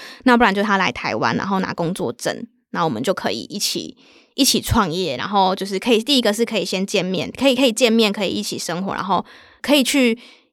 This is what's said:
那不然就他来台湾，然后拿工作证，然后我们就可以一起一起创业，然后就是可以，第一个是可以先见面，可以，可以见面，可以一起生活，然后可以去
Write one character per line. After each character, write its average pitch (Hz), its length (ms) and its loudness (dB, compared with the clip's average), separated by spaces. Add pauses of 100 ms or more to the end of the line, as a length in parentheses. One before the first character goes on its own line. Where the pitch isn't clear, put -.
(240)
那 247 120 6
不 233 60 4
然 202 100 4
就 202 120 0
他 208 120 2
来 185 140 2
台 113 240 -4
湾， 120 220 0
然 - 100 -4
后 190 140 -2
拿 - 120 -4
工 170 220 -4
作 143 180 -4
证， - 220 -4 (360)
然 175 120 -4
后 165 60 2
我 - 40 -4
们 107 80 -6
就 185 140 0
可 - 160 -4
以 104 120 -6
一 - 140 -12
起 - 400 -6 (440)
一 269 40 6
起 240 140 4
创 208 320 2
业， 160 280 -4
然 98 100 -6
后 190 260 2
就 190 120 -6
是 196 120 -4
可 233 140 0
以， 220 100 4
第 277 140 2
一 247 60 2
个 208 100 2
是 226 140 0
可 226 120 -2
以 147 60 -2
先 190 220 -4
见 185 180 0
面， 180 260 -4
可 - 160 0
以， 269 80 6
可 262 120 2
以 240 40 4
见 226 220 2
面， 226 180 4
可 208 140 -4
以 - 60 -2
一 208 120 -4
起 - 160 -6
生 175 240 -6
活， 196 120 -4
然 - 100 -6
后 190 180 0 (380)
可 285 160 2
以 269 80 4
去 247 340 2 (340)